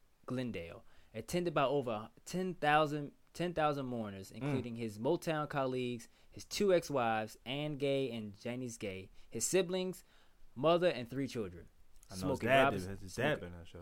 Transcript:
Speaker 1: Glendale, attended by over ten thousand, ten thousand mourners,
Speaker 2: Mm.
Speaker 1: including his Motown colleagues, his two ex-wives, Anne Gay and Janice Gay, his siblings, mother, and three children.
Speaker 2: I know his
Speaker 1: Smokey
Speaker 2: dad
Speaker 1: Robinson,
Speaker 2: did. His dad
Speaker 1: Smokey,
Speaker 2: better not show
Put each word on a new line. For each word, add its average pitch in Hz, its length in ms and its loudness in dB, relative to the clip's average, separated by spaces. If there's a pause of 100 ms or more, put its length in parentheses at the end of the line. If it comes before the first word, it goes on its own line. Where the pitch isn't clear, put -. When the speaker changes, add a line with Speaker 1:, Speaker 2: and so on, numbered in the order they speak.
(260)
Speaker 1:
Glendale, 98 580 -6 (320)
attended 170 380 -2
by 151 100 4
over 120 460 0 (160)
ten 185 300 -4
thousand, 147 560 4 (220)
ten 175 200 -2
thousand 151 320 2
mourners, 107 460 -6
Speaker 2:
Mm. 113 100 -10
Speaker 1:
including 127 340 -2
his 113 240 -4
Motown 156 480 0
colleagues, 127 600 -2 (220)
his 104 120 -14
two 196 300 2
ex-wives, 117 720 2
Anne 143 320 -4
Gay 135 340 2
and 107 300 -6
Janice 123 340 -6
Gay, 95 340 -8 (200)
his 113 160 -2
siblings, 185 580 0 (500)
mother, 165 360 6
and 120 200 -2
three 131 180 -2
children. 92 400 -6 (440)
Speaker 2:
I 98 40 -12
know - 0 -
his 92 40 -8 (200)
Speaker 1:
Smokey 110 80 -2
Speaker 2:
dad 135 180 8
Speaker 1:
Robinson, 98 300 0
Speaker 2:
did. 90 80 -12
His 98 120 -12
dad 117 80 0
Speaker 1:
Smokey, 147 160 2
Speaker 2:
better 87 180 -10
not 85 100 -16
show - 140 -16